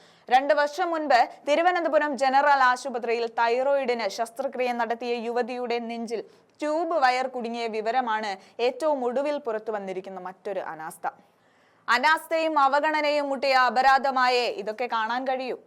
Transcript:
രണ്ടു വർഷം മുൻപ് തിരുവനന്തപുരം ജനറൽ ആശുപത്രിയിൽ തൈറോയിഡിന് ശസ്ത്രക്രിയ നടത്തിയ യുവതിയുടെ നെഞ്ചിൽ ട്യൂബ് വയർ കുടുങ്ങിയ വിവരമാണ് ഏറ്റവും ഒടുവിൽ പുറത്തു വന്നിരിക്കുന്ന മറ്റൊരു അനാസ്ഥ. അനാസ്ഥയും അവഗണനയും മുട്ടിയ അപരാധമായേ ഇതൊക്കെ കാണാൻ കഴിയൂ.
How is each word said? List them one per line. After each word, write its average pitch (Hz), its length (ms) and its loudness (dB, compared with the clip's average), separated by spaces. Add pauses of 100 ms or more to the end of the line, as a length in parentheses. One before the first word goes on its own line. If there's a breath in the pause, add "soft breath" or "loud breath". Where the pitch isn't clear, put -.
(280 loud breath)
രണ്ടു 269 260 4
വർഷം 294 360 0
മുൻപ് 302 300 4 (280 loud breath)
തിരുവനന്തപുരം 311 720 2
ജനറൽ 269 440 4
ആശുപത്രിയിൽ 240 640 0
തൈറോയിഡിന് 240 840 0
ശസ്ത്രക്രിയ 247 640 -4
നടത്തിയ 240 420 -4
യുവതിയുടെ 240 640 -4
നെഞ്ചിൽ 233 440 -8 (380 soft breath)
ട്യൂബ് 320 380 -2
വയർ 254 280 2
കുടുങ്ങിയ 240 400 -6
വിവരമാണ് 220 960 -4
ഏറ്റവും 262 420 0
ഒടുവിൽ 277 340 -2
പുറത്തു 220 340 -6
വന്നിരിക്കുന്ന 190 480 -8
മറ്റൊരു 190 400 -8
അനാസ്ഥ. 160 480 -10 (800 soft breath)
അനാസ്ഥയും 311 680 2
അവഗണനയും 294 720 2
മുട്ടിയ 277 260 0
അപരാധമായേ 254 920 4
ഇതൊക്കെ 214 440 -6
കാണാൻ 233 320 -4
കഴിയൂ. 262 320 -4 (100)